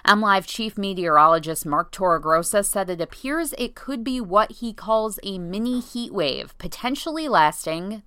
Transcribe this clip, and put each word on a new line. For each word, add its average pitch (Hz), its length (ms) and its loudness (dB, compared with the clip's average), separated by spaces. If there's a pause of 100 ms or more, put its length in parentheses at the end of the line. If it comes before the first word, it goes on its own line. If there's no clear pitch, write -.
MLive 202 400 4
Chief 220 320 -8
Meteorologist 165 880 4
Mark 151 260 0
Torregrossa 170 720 2
said 190 280 -2
it 170 100 -4
appears 285 560 -6
it 240 160 -4
could 254 300 -8
be 254 180 -4
what 202 300 2
he 226 200 -8
calls 220 520 -2
a 190 160 -6
mini 214 400 -4
heat 240 340 -8
wave, 143 460 -4
potentially 294 680 -6
lasting 170 800 0